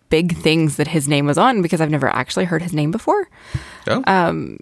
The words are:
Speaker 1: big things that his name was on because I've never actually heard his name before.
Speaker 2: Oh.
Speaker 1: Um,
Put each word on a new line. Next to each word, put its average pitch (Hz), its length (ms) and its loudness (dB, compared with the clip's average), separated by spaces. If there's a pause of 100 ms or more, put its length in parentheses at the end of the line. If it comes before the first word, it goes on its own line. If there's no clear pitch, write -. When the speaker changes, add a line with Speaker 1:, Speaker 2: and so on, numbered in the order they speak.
Speaker 1:
big 165 300 2
things 156 380 2
that 151 120 0
his 147 180 0
name 143 200 2
was 143 100 2
on 226 240 2
because 165 220 0
I've 151 80 0
never 139 180 0
actually - 380 -2
heard 170 160 -2
his 175 100 -6
name 151 180 0
before. 339 380 -2 (580)
Speaker 2:
Oh. - 200 -2
Speaker 1:
Um, 170 560 0